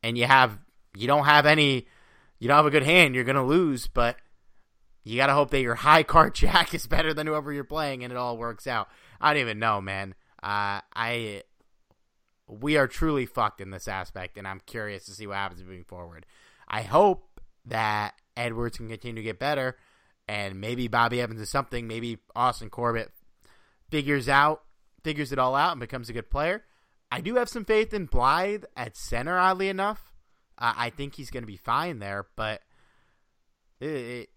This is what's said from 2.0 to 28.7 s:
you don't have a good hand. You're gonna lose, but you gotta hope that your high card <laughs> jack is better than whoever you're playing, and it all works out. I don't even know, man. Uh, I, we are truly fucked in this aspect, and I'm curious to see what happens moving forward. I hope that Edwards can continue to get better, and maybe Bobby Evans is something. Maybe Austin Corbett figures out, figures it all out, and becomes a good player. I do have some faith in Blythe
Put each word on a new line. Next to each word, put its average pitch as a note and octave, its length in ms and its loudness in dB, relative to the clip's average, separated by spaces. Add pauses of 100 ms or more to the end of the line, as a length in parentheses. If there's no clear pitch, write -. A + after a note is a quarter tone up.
you A#2 80 -4
don't C#3+ 80 6
have D3+ 100 8
a D3 40 4
good C#3+ 120 4
hand. D3+ 320 6
You're B2+ 80 0
gonna C3 240 0
lose, D3 400 2
but A#2+ 300 0 (880)
you A2 120 -6
gotta C#3 180 4
hope D3 180 2
that C3+ 80 2
your A#2+ 160 -2
high D#3 260 6
card E3 320 4
<laughs> - 0 -
jack - 400 4
is - 140 -6
better D#3+ 260 2
than D#3 140 -6
whoever D3+ 240 -4
you're C#3+ 100 -6
playing, C#3 400 -6
and B2 100 -10
it B2 40 -8
all B2 200 -4
works A#2 300 -8
out. A#2 220 -4 (320)
I D3+ 120 4
don't D3 100 2
even A2 180 -4
know, G#2+ 200 0
man. F#2+ 360 -8 (260)
Uh, G2+ 400 -4 (120)
I, A#2 480 -6 (1040)
we C#3+ 280 -2
are C3+ 120 4
truly C#3+ 380 0
fucked G#2+ 340 -2
in F#2+ 100 -12
this F#2+ 160 -14
aspect, F#2 500 -10
and G2+ 120 -14
I'm F#2+ 180 -12
curious G#2 380 -10
to G2+ 80 -20
see G2+ 160 -14
what G2 80 -6
happens F#2 260 -6
moving F#2 220 -18
forward. E2+ 420 -18 (420)
I A2 140 -6
hope F#3 580 2 (240)
that G#2+ 500 -2 (220)
Edwards A#2+ 400 -6
can A2+ 120 -12
continue A2+ 280 -12
to A2+ 60 -10
get G#2+ 160 -8
better, C3 380 -4 (500)
and G2+ 340 -8
maybe A#2+ 280 -6
Bobby A#2 320 2
Evans A2+ 200 -6
is G#2 100 -12
something. B2+ 360 -4
Maybe A2+ 320 -8 (180)
Austin A#2+ 340 -2
Corbett A#2 400 -4 (800)
figures C#3+ 380 -2
out, C#3+ 340 4 (400)
figures D3 300 -6
it C3 60 -4
all C3 160 2
out, D#3+ 180 2
and C#3 80 -8
becomes A#2+ 280 -12
a A#2+ 40 -12
good A2+ 180 -10
player. E3 340 -2 (460)
I B2 100 -6
do G#3 160 -4
have A#3+ 120 0
some A3+ 160 -10
faith G#3+ 280 2
in G3 140 -4
Blythe F3 580 2 (120)